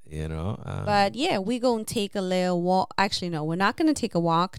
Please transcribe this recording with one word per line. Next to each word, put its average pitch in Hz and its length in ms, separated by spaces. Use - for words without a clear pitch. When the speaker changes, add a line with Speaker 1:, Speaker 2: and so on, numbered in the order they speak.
Speaker 1:
You 78 180
know, 80 360
um, 95 220
Speaker 2:
But 208 280
yeah, 269 240
we 226 200
gonna 226 260
take 202 300
a 202 80
little 180 400
walk. 185 340
Actually, 190 320
no, 156 160
we're 165 120
not 202 200
gonna 311 160
take 233 220
a 175 60
walk 170 380